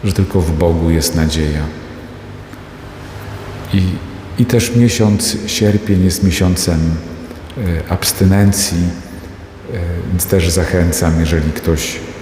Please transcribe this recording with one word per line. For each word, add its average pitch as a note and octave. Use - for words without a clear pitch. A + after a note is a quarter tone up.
że G2+
tylko F#2+
w D#2+
Bogu E2
jest E2
nadzieja. D#2
I, F#2+
i B2
też A#2+
miesiąc A2
sierpień G2+
jest F2+
miesiącem, F2+
e, F2
abstynencji, G2
e, G#2
więc F2+
też F2
zachęcam, E2+
jeżeli D#2
ktoś -